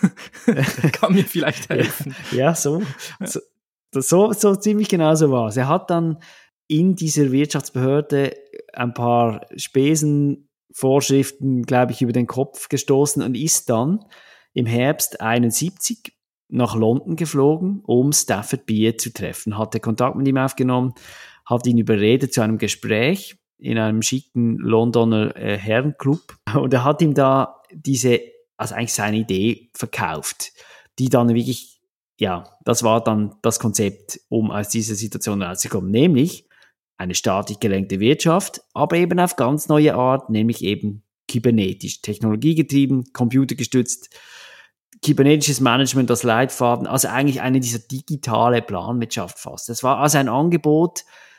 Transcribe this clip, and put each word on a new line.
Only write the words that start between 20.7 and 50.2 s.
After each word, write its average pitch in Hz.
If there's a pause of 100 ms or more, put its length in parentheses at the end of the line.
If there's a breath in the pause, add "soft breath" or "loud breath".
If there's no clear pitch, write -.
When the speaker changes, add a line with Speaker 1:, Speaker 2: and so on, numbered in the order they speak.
Speaker 2:
hat 120
ihn 120
überredet 113
zu -
einem 110
Gespräch 110 (220)
in 117
einem 110
schicken 120
Londoner, 113
äh, 104
Herrenclub. 135 (180)
Und 135
er 123
hat 147
ihm 156
da 135 (120)
diese, 127 (340)
also 110
eigentlich 117
seine 107
Idee 110
verkauft, - (460 loud breath)
die 131
dann 120
wirklich, 120 (360)
ja, 87 (180)
das 117
war 113
dann 107
das 113
Konzept, 101
um 113
aus 104
dieser 110
Situation 104
rauszukommen, 92
nämlich 143 (500 soft breath)
eine 90
staatlich 98
gelenkte 98
Wirtschaft, 160 (140)
aber 147
eben 175
auf 175
ganz 139
neue 151
Art, 127
nämlich 110
eben 101 (260)
kybernetisch, 113
technologiegetrieben, 139
computergestützt, 123 (960 loud breath)
kybernetisches 143
Management 127
als 113
Leitfaden, 120
also -
eigentlich 131
eine 131
dieser 120
digitale 120
Planwirtschaft 110
fast. -
Das 117
war 127
also 147
ein 135